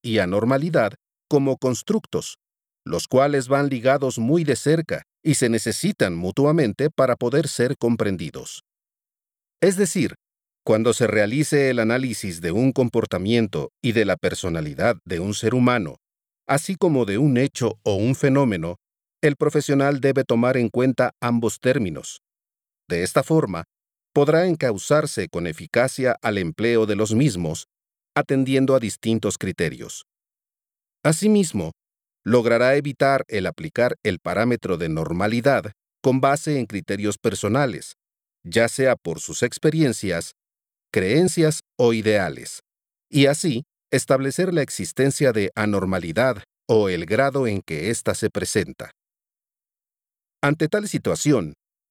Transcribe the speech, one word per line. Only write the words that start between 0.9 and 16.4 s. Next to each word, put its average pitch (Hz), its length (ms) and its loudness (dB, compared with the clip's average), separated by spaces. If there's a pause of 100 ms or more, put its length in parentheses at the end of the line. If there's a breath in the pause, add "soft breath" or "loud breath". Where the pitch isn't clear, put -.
como 139 300 2
constructos, - 800 -4 (480)
los - 220 -6
cuales 135 400 2
van 139 220 2
ligados 131 480 0
muy 135 260 0
de 143 120 2
cerca 151 480 -2 (200)
y 151 120 2
se 120 140 2
necesitan 113 680 -2
mutuamente 135 760 0
para 127 260 2
poder 135 320 0
ser 120 300 -2
comprendidos. 95 840 -4 (1000)
Es 185 160 4
decir, 180 380 0 (480)
cuando 113 300 2
se 117 140 2
realice 131 600 2
el 123 100 0
análisis 110 640 -2
de 85 100 -4
un 127 200 2
comportamiento 110 1000 0 (100)
y 117 120 0
de 110 120 4
la 92 120 0
personalidad 85 880 -2
de 87 140 -6
un 101 140 -4
ser 110 220 -2
humano, 123 420 0 (500)